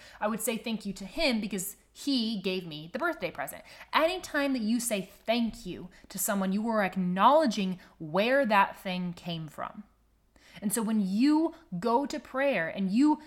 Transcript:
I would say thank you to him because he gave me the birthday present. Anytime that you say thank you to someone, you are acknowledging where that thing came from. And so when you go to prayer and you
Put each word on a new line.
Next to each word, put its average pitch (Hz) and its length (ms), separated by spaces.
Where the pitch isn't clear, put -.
I 214 60
would 220 140
say 226 160
thank 220 280
you 196 80
to 196 120
him 254 360
because 196 340
he 233 500
gave 185 260
me 151 260
the 233 60
birthday 311 320
present. 143 300
Anytime 302 600
that 247 80
you 226 180
say 196 300
thank 226 400
you 175 240
to 190 100
someone, 196 340
you 214 160
are 214 140
acknowledging 190 960
where 214 480
that 202 320
thing 180 360
came 165 340
from. - 360
And 208 100
so 233 100
when 220 240
you 302 500
go 240 260
to - 140
prayer 254 480
and 190 220
you 294 380